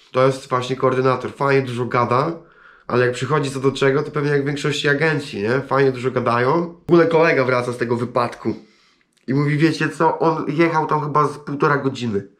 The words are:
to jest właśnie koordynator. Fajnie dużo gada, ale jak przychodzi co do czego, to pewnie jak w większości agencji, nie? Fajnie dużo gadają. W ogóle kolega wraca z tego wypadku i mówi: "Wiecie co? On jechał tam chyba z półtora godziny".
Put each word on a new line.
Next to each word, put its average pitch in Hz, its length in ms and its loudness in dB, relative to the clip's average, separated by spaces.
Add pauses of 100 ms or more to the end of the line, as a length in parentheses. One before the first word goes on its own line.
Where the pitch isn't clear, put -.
(120)
to 131 140 2
jest 135 240 -2
właśnie 127 260 -2
koordynator. 127 600 0
Fajnie 143 260 2
dużo 120 240 -6
gada, 123 540 0 (480)
ale 123 180 2
jak 123 100 0
przychodzi 135 360 -2
co 135 80 -8
do 131 120 2
czego, 139 320 2
to 147 80 -8
pewnie 147 180 -2
jak 143 140 2
w - 20 -6
większości 147 440 -2
agencji, 143 520 0
nie? 120 200 0
Fajnie 135 300 2
dużo 123 200 -4
gadają. 123 640 0 (120)
W - 40 -6
ogóle 170 160 8
kolega 160 360 4
wraca 123 300 0
z 120 40 -10
tego 120 180 0
wypadku 117 600 -4 (720)
i 127 60 -2
mówi: 147 240 0
"Wiecie 156 320 0
co? 165 300 0
On 160 280 0
jechał 160 400 0
tam 151 140 0
chyba 147 260 0
z - 100 -8
półtora 143 400 -2
godziny". 120 500 -4 (120)